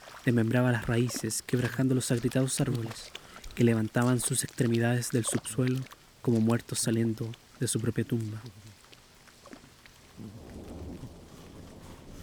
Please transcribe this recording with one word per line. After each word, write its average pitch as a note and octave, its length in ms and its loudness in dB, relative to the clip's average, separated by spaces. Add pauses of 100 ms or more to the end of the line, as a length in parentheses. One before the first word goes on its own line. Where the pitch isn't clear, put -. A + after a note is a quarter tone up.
(240)
desmembraba A#2+ 460 4
las A#2 160 0
raíces, A#2 560 0
quebrajando B2+ 520 0
los B2 160 2
agrietados C3 500 2
árboles A#2 500 -2 (440)
que B2 100 4
levantaban A#2 560 4
sus - 240 0
extremidades A#2+ 680 2
del A#2+ 140 2
subsuelo B2+ 560 0 (400)
como A#2 200 4
muertos A2+ 380 2
saliendo A2+ 540 0 (260)
de B2+ 100 0
su A2+ 120 0
propia A2+ 240 0
tumba. A2 360 -2 (3750)